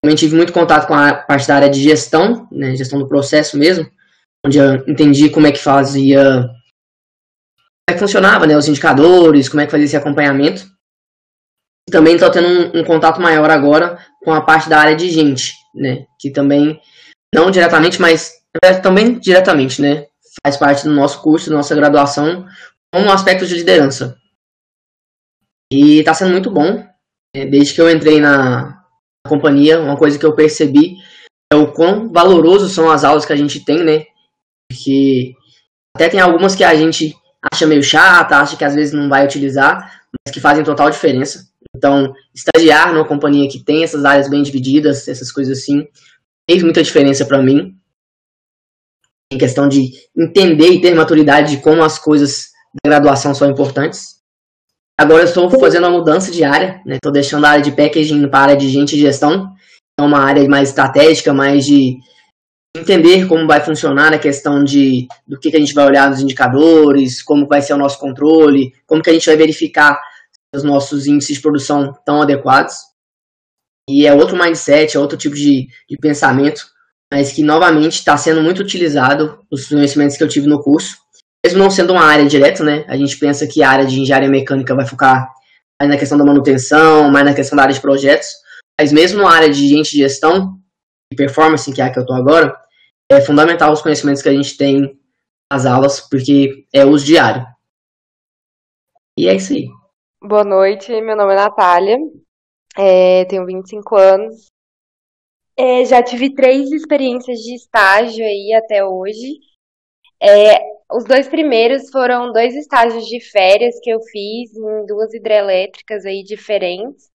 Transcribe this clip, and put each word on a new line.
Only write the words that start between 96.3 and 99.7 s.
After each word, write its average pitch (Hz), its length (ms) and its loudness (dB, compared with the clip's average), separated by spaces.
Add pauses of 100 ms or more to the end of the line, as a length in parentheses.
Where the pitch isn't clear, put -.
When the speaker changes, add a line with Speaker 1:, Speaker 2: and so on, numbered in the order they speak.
Speaker 1:
é 139 120 4
uso 143 200 2
diário. 127 400 0 (1700)
E 180 100 -2
é 190 80 2
isso 190 180 -6
aí. - 140 -8 (560)